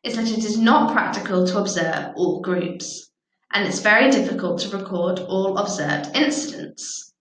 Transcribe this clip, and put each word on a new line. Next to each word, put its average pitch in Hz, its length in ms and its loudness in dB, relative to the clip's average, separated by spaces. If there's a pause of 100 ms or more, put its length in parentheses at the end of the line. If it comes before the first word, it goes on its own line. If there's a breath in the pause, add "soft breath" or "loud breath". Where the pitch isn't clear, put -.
is 233 120 -6
that 226 140 0
it 214 160 -2
is 214 120 -2
not 226 360 6
practical 185 520 0
to 185 140 0
observe 165 560 -2
all 180 260 0
groups, - 680 -6 (420)
and 196 140 0
it's - 120 -2
very 226 300 6
difficult 185 520 2
to 196 160 -6
record 185 420 -2
all 190 380 0
observed 151 580 -4
incidents. - 1040 -4